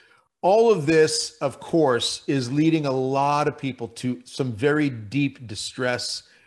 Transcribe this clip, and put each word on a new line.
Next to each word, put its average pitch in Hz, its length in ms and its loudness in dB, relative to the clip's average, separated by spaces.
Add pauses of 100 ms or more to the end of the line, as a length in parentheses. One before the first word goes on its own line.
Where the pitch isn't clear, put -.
(420)
All 220 280 4
of 180 160 2
this, 156 540 2
of 139 220 -6
course, 131 680 0
is 131 240 -2
leading 156 340 2
a 139 60 -2
lot 139 560 0
of 143 100 -2
people 120 300 -8
to 123 380 -6
some 131 260 -6
very 143 380 0
deep 127 580 -4
distress, 123 760 -6 (240)